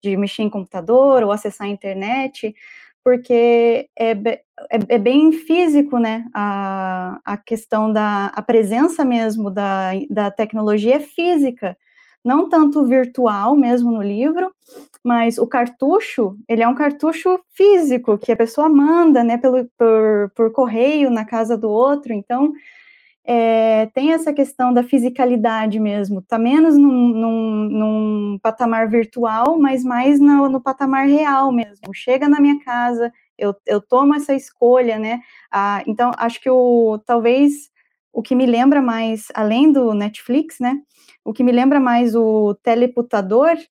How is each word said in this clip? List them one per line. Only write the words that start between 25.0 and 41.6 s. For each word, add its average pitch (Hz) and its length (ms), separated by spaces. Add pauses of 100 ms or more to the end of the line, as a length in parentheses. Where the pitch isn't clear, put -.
mesmo, 208 420
tá 226 180
menos 294 380
num, 254 320
num, 226 600
num 214 720
patamar 226 480
virtual, 233 680
mas 269 240
mais 254 360
no, 285 280
no 262 140
patamar 269 460
real 277 440
mesmo. 208 420
Chega 269 360
na 294 100
minha 285 240
casa, 240 480 (260)
eu, 202 160 (120)
eu 208 160
tomo 277 340
essa 285 180
escolha, 247 640
né? 220 220 (320)
Ah, 202 340
então, 240 320
acho 233 240
que - 80
o, 240 560
talvez 254 640 (440)
o 233 80
que 240 120
me 254 120
lembra 254 360
mais, 226 540
além 226 360
do 247 220
Netflix, 240 640
né? 254 220 (420)
O 220 100
que 254 100
me 247 80
lembra 262 280